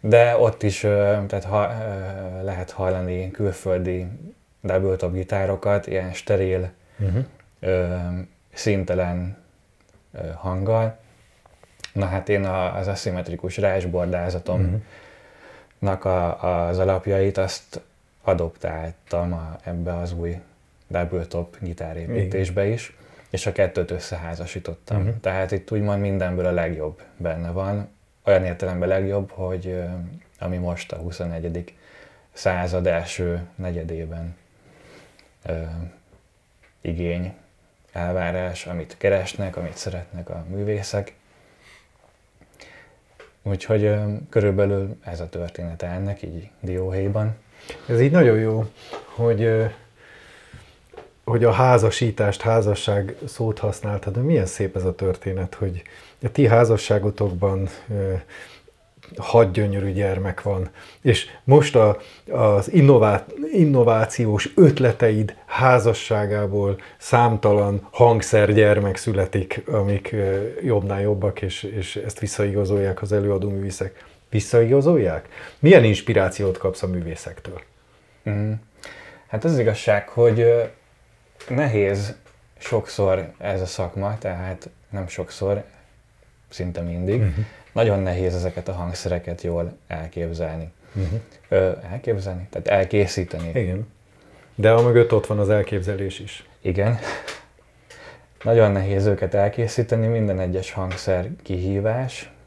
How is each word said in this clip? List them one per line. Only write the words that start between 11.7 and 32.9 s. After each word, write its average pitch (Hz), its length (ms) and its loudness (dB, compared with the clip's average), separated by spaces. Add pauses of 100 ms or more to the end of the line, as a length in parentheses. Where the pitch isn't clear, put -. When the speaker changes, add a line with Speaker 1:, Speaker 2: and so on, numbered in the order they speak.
Speaker 1:
Na 98 140 -2
hát 92 220 -4
én 98 160 2
a-, 92 340 -2
az 92 100 -6
aszimmetrikus 90 680 -6
rázsbordázatomnak 90 1200 -2 (1000)
Speaker 2:
Mhm. 98 280 -4
Speaker 1:
a-, 87 600 -2
az 90 100 -2
alapjait, 95 600 0
azt - 420 -6 (420)
adoptáltam 85 1120 -4
a-, 82 320 -10
ebbe 85 320 -6
az 87 160 -6
új 85 240 -6 (520)
double 87 380 -4
top 85 340 -8
gitárépítésbe 92 1000 -4
Speaker 2:
Igen. 101 120 0
Speaker 1:
is, - 220 -12 (340)
és - 160 -6
a 104 60 -4
kettőt 90 380 -2
összeházasítottam. 85 1120 -8
Speaker 2:
Mhm. 101 80 0 (100)
Speaker 1:
Tehát 95 320 -2
itt 95 180 -6
úgymond 104 300 0
mindenből 90 460 -2
a 90 60 2
legjobb 82 500 -4 (140)
benne 85 340 -6
van, 98 380 -4 (360)
olyan 95 200 4
értelemben 90 440 -4
legjobb, 95 420 -2
hogy, 92 360 -6
ö, 90 180 -6 (540)
ami 90 180 -6
most 87 360 -6
a - 40 -10
huszonegyedik 85 800 -8 (580)
század 90 540 -2
első 87 680 -2